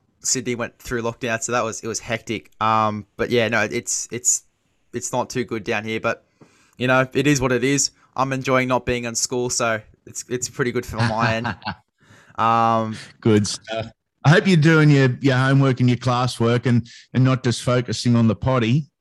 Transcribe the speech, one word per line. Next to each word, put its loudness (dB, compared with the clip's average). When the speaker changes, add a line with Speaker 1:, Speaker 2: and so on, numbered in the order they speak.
Speaker 1:
Sydney -4
went -8
through -6
lockdown, -4
so -8
that 0
was, -8
it -10
was -6
hectic. -8
Um, 0
but -4
yeah, 2
no, 0
it's, -6
it's, -2
it's -8
not -2
too -4
good -6
down -2
here, -6
but, -4
you -2
know, 4
it 0
is 2
what 0
it 0
is. 0
I'm -2
enjoying 0
not -2
being -2
in -8
school, -2
so -2
it's, -16
it's -6
pretty -4
good -4
for -12
my 0
end. -6
Speaker 2:
<laughs> -16
Speaker 1:
Um, 2
Speaker 2:
Good 4
stuff. -8
I 6
hope 6
you're 4
doing 6
your, 6
your 2
homework 2
and 4
your 2
classwork 0
and, 2
and 4
not 2
just 0
focusing 0
on 4
the 2
potty. 0